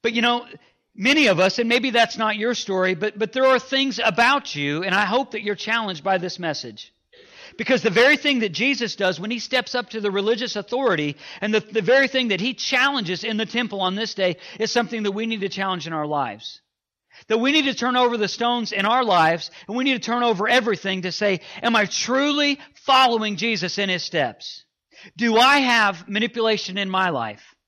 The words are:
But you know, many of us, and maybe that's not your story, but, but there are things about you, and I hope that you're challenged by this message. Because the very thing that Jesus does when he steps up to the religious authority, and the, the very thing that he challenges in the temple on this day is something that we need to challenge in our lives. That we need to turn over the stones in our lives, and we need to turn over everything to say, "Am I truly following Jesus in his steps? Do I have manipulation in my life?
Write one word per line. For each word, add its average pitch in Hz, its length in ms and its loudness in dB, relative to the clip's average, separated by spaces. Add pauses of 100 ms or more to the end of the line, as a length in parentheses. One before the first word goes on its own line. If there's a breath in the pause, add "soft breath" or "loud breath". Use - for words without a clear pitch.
But 233 120 -2
you 233 80 0
know, 240 240 0 (480 soft breath)
many 269 340 4
of 175 120 4
us, 185 180 4
and 233 100 0
maybe 240 220 2
that's 233 280 2
not 214 180 0
your 226 180 -2
story, 185 400 0
but, 202 240 -4
but 214 140 -2
there 262 140 2
are 262 120 6
things 269 460 -2
about 240 500 2
you, 147 300 -2
and 185 100 -2
I 202 120 2
hope 233 260 -2
that 214 100 -8
you're 202 140 -4
challenged 208 480 -4
by 190 160 2
this 175 180 -6
message. 139 560 -8 (640 loud breath)
Because - 240 0
the 220 80 0
very 254 280 6
thing 285 220 0
that 208 120 0
Jesus 233 440 -2
does 185 240 0
when 208 120 -6
he 233 80 -6
steps 247 340 -4
up 247 180 -4
to 220 100 -8
the 202 100 0
religious 208 440 -2
authority, 190 600 -2 (220 loud breath)
and 214 140 -2
the, 220 80 2
the 214 200 -4
very 254 260 4
thing 254 200 0
that 190 120 0
he 233 140 -4
challenges 247 680 -2
in 220 140 -4
the 220 100 -2
temple 208 340 -4
on 185 140 0
this 214 180 -4
day 185 240 0 (220 loud breath)
is 220 120 -2
something 226 320 -2
that 202 100 -2
we 220 120 -4
need 220 160 -4
to 196 80 -4
challenge 185 380 -4
in 165 60 -6
our 151 120 -2
lives. 131 560 -6 (680 loud breath)
That 226 100 2
we 262 120 2
need 302 140 2
to 269 80 0
turn 247 220 -2
over 240 220 2
the 208 100 0
stones 240 460 -2
in 196 120 -2
our 240 180 2
lives, 170 460 2 (180 loud breath)
and 208 80 -6
we 262 100 0
need 269 80 2
to 226 60 -2
turn 240 240 -2
over 220 240 2
everything 202 560 0
to 180 80 -4
say, 196 300 0 (220 loud breath)
"Am 226 120 2
I 208 100 4
truly 285 760 0 (260 loud breath)
following 233 520 4
Jesus 185 400 -2
in 202 120 0
his 180 140 -2
steps? - 640 -4 (520 loud breath)
Do 220 200 2
I 269 220 6
have 220 480 2
manipulation 220 680 -2
in 196 120 -4
my 185 200 0
life? 113 460 -6 (120)